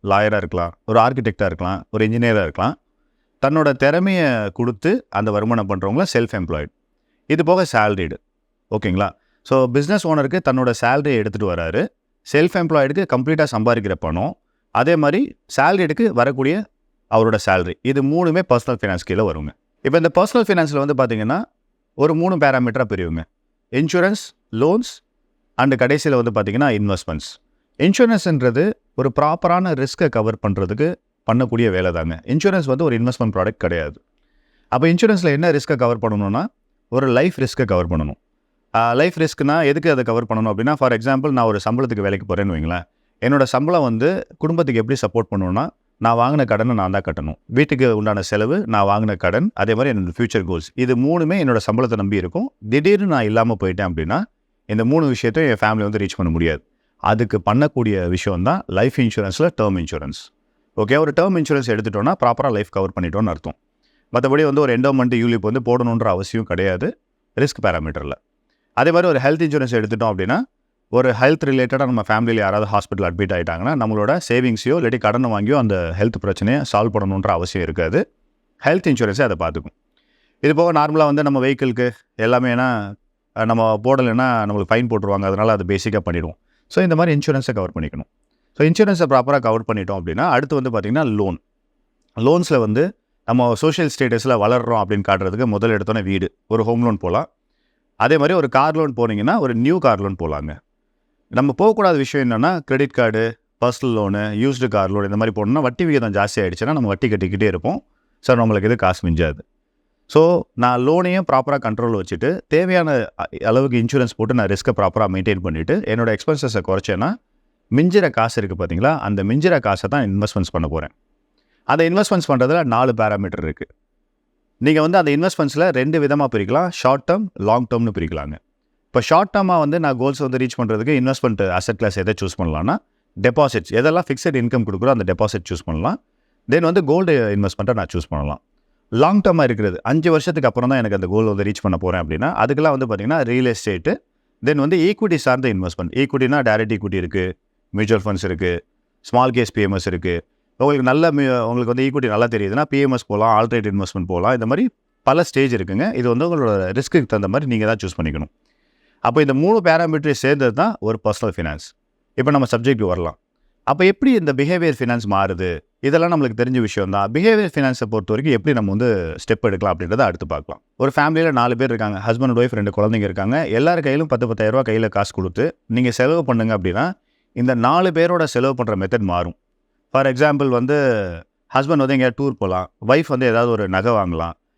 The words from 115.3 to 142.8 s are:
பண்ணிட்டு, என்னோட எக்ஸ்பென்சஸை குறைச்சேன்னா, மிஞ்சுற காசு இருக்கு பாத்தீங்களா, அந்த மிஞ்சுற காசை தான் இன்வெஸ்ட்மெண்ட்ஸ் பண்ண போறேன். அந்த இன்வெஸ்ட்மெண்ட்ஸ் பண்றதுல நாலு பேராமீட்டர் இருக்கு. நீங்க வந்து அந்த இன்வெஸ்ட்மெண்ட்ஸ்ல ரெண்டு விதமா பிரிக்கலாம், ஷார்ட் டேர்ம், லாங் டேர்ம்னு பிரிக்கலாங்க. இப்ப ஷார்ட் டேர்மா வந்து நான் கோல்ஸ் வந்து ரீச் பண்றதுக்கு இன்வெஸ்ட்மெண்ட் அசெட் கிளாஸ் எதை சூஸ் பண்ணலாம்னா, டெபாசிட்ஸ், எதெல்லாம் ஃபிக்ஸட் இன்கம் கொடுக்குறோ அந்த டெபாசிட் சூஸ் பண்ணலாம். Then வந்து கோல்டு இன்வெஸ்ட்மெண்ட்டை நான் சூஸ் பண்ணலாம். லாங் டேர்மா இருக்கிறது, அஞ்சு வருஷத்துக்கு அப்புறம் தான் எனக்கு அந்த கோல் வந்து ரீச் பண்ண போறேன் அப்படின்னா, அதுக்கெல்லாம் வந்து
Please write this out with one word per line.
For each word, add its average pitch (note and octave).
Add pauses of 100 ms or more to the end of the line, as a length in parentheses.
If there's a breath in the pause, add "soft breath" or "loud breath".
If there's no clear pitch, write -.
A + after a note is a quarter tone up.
பண்ணிட்டு, F2
என்னோட A2+
எக்ஸ்பென்சஸை C3
குறைச்சேன்னா, G2 (580)
மிஞ்சுற E3+
காசு A2+
இருக்கு F#2
பாத்தீங்களா, G#2+
அந்த G2+
மிஞ்சுற D3
காசை G2+
தான் B2+
இன்வெஸ்ட்மெண்ட்ஸ் G2
பண்ண D#2+
போறேன். D#2 (720)
அந்த E3
இன்வெஸ்ட்மெண்ட்ஸ் F#3+
பண்றதுல C#3
நாலு B2
பேராமீட்டர் G2+
இருக்கு. D#2 (920)
நீங்க D3+
வந்து E3+
அந்த D#3
இன்வெஸ்ட்மெண்ட்ஸ்ல D#3+
ரெண்டு D3
விதமா D3 (100)
பிரிக்கலாம், A#2
ஷார்ட் C3+
டேர்ம், G3+
லாங் A2
டேர்ம்னு A2+ (100)
பிரிக்கலாங்க. D#2 (520)
இப்ப -
ஷார்ட் F3
டேர்மா F#3
வந்து D3+
நான் C#3
கோல்ஸ் C3
வந்து C3
ரீச் B2+
பண்றதுக்கு A2+
இன்வெஸ்ட்மெண்ட் A#2+
அசெட் F#2+
கிளாஸ் G#2
எதை G2+
சூஸ் F#2+
பண்ணலாம்னா, E2+ (460)
டெபாசிட்ஸ், A#2+
எதெல்லாம் D#3
ஃபிக்ஸட் C#3+
இன்கம் A#2+
கொடுக்குறோ G2+
அந்த G2+
டெபாசிட் G2+
சூஸ் E2
பண்ணலாம். G2 (480)
Then E3
வந்து E3+
கோல்டு C#3+
இன்வெஸ்ட்மெண்ட்டை G2+
நான் G2+
சூஸ் E2+
பண்ணலாம். D2 (480)
லாங் E3
டேர்மா E3
இருக்கிறது, G#2
அஞ்சு D#3+
வருஷத்துக்கு D3+
அப்புறம் B2
தான் C3+
எனக்கு G#2+
அந்த F#2
கோல் G#2+
வந்து G2+
ரீச் G2+
பண்ண F#2
போறேன் F2+
அப்படின்னா, G#2+
அதுக்கெல்லாம் C#3+
வந்து C3